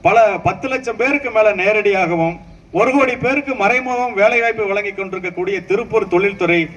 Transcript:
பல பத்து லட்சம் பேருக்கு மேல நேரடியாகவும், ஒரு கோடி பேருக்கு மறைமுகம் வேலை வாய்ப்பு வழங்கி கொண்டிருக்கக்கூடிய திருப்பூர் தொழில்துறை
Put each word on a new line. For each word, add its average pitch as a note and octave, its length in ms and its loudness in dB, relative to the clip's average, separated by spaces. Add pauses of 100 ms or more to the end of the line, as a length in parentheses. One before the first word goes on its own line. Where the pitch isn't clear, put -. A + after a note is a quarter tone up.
பல G3+ 360 4
பத்து G3 300 -4
லட்சம் B3+ 280 -4
பேருக்கு C4+ 340 -2
மேல G#3+ 240 4
நேரடியாகவும், F#3 920 0 (240)
ஒரு A#3 200 2
கோடி B3+ 240 2
பேருக்கு C4+ 380 -2
மறைமுகம் B3 600 0
வேலை A3+ 260 4
வாய்ப்பு A3+ 260 -2
வழங்கி G3+ 260 -4
கொண்டிருக்கக்கூடிய F#3 720 -6
திருப்பூர் A3 440 -2
தொழில்துறை F3 680 0